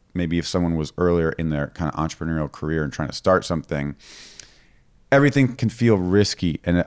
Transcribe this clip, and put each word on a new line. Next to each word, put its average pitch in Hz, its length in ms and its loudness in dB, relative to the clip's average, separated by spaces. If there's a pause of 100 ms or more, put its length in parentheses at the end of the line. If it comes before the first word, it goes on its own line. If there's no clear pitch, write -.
(140)
maybe 85 240 -2
if 80 100 -2
someone 87 300 0
was 76 200 -4
earlier 85 360 2
in 80 160 -4
their 73 200 -2
kind 80 240 -6
of 73 60 -8
entrepreneurial 80 520 -4
career 78 320 -4
and 69 100 -6
trying 73 160 -6
to - 60 -12
start - 280 2
something, 73 520 -6 (1160)
everything 139 440 4
can 110 140 0
feel 117 280 4
risky. 90 640 2
And 87 240 2